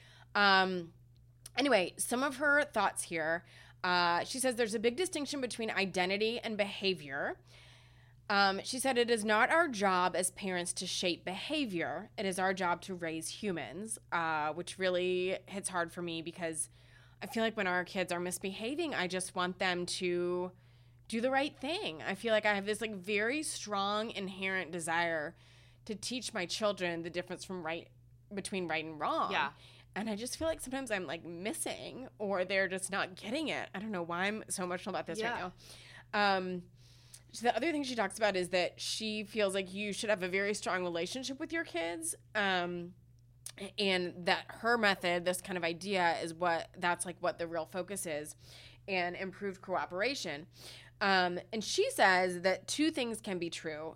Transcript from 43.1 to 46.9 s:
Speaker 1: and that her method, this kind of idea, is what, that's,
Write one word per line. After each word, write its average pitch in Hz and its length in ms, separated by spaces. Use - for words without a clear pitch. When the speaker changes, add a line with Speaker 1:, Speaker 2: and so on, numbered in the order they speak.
Speaker 1:
and 180 480
that 165 220
her 233 320
method, 185 460
this 180 160
kind 185 160
of 170 60
idea, 170 600
is 165 100
what, 165 440
that's, 175 280